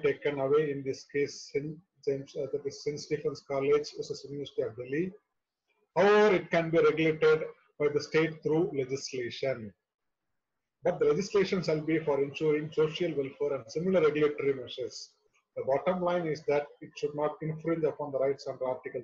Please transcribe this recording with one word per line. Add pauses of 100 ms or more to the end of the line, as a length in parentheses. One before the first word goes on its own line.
taken
away
in
this
case,
Saint (280)
James,
uh,
that
is
Saint
Stephen's
College (100)
versus
University
of
Delhi. (840)
However,
it
can
be
regulated (400)
by
the
state
through
legislation. (1080)
But
the
legislation
shall
be
for
ensuring
social
welfare
and
similar
regulatory
measures. (460)
The
bottom
line
is
that (140)
it
should
not
infringe
upon
the
rights
under
Article